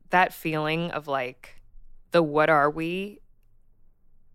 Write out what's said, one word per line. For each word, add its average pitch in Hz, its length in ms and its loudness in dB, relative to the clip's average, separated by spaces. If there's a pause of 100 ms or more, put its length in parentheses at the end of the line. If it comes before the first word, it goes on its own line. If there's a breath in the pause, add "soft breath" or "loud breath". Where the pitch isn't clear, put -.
(100)
that 180 220 2
feeling 156 600 -4
of, 151 160 -8
like, 131 520 -6 (520)
the 170 100 4
"what 151 280 2
are 147 200 6
we?" 180 500 -8 (1160)